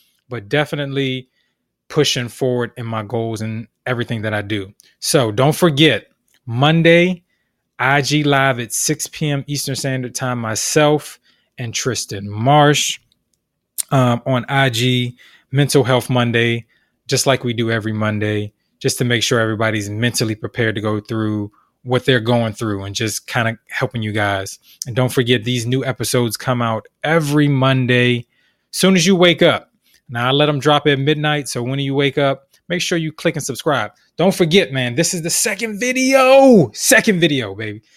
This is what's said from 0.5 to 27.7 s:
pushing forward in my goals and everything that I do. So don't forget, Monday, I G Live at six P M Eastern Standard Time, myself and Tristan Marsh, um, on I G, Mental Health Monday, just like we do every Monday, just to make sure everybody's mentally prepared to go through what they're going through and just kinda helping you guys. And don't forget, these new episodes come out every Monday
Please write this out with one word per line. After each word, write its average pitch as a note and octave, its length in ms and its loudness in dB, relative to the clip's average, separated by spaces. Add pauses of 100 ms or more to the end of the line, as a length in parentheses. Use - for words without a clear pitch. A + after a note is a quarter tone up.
pushing C3 400 0
forward B2 480 -2
in B2 80 -10
my A2+ 180 -4
goals A2+ 380 -4
and A2 260 -8 (200)
everything A#2+ 340 -4
that G#2+ 140 -4
I G#2 80 -2
do. G2+ 320 -8 (240)
So A#2+ 340 0
don't C3 240 2
forget, C#3+ 520 2 (360)
Monday, E3 800 2 (540)
I C#3 240 2
G C#3+ 220 0
Live C3+ 360 2
at A#2 120 -10
six - 340 -4
P - 240 -6
M C#3 160 -4
Eastern C#3 300 -6
Standard C3 380 -6
Time, B2 260 -4
myself D3 800 0 (380)
and A#2 160 -8
Tristan G#2 560 -6
Marsh, C#3+ 720 2 (880)
um, B2 360 2
on B2+ 220 -2
I C3+ 200 2
G, B2 480 -2 (340)
Mental C3+ 340 2
Health B2 260 0
Monday, A#2 560 0 (400)
just C3 200 -2
like C3 160 2
we B2 120 -4
do A2+ 160 -2
every A2 240 -2
Monday, G#2+ 580 -2 (280)
just - 180 -2
to C3+ 60 -2
make A#2+ 180 0
sure A#2+ 180 2
everybody's A2 480 -2
mentally A2 460 -2
prepared A2 400 -4
to G2+ 80 -8
go G#2+ 180 -2
through G#2+ 500 -4 (340)
what B2 200 -2
they're B2+ 160 2
going A#2 320 0
through G2+ 320 -6
and G2 100 -8
just A2 320 -6
kinda A2+ 300 -2 (140)
helping A#2+ 320 -6
you G#2+ 100 -4
guys. G2+ 460 -4 (280)
And A#2+ 80 -8
don't B2+ 180 0
forget, A#2+ 320 2
these A#2+ 200 -2
new C3 220 -2
episodes A#2+ 500 -2
come B2 240 -4
out A2+ 260 -4 (160)
every D3 460 2
Monday B2 800 2 (460)